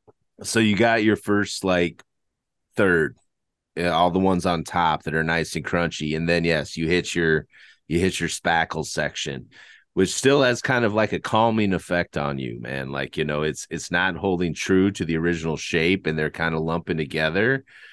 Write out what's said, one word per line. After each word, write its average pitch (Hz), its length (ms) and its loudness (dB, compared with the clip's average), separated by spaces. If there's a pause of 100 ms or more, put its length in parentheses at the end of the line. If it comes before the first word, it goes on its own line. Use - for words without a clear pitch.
(440)
So - 160 0
you 107 160 4
got 113 260 4
your 107 140 4
first, 104 480 -2
like, 87 380 2 (760)
third, 87 400 2 (640)
uh, 87 100 0
all 87 220 4
the 90 80 0
ones 95 280 2
on 85 180 0
top 80 400 0
that 76 100 -6
are 80 100 0
nice 82 320 -2
and 78 80 -6
crunchy, 80 520 -2
and 82 120 -2
then, 85 160 2
yes, 80 320 -2
you 82 100 -2
hit 85 280 0
your, 82 320 0 (420)
you 85 100 -2
hit 90 220 0
your 85 80 -2
spackle 82 580 -2
section, 71 640 -6 (480)
which 95 160 2
still 139 300 4
has 123 180 2
kind 123 240 0
of, 104 80 0
like, 107 220 0
a 90 40 -4
calming 110 540 2
effect 87 460 -2
on 71 200 -2
you, 60 220 -8
man. 65 320 -8
Like, 69 240 -6
you 78 80 -2
know, 73 160 -2
it's, 78 300 -4
it's - 200 -10
not 90 240 0
holding 90 380 -2
true 95 380 2
to 98 160 -6
the 80 100 -2
original 80 400 -2
shape, 87 500 0
and 80 120 -2
they're 78 100 -2
kinda 82 320 -4
lumping 82 380 -4
together. 80 640 -2 (280)